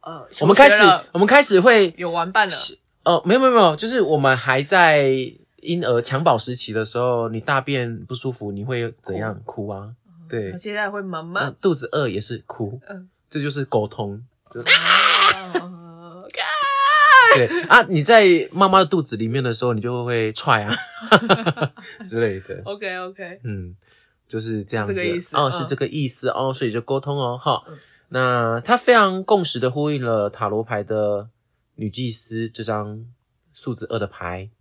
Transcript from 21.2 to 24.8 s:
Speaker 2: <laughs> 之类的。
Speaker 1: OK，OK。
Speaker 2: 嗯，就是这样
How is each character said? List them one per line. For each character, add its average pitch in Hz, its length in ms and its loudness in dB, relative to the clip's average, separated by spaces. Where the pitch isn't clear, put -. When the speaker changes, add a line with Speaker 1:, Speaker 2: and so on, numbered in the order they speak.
Speaker 2:
<laughs> - 640 -8
之 113 160 -4
类 101 180 -2
的。 92 240 -14
Speaker 1:
OK，OK。 190 800 -12
Speaker 2:
嗯， 95 320 -12
就 113 100 -8
是 110 240 -8
这 107 140 -8
样 104 100 -6